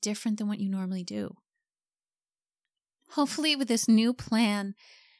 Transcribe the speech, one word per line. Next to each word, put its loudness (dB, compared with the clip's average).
different -2
than -4
what -4
you -2
normally -4
do. -8
Hopefully 0
with -2
this 2
new 6
plan, 0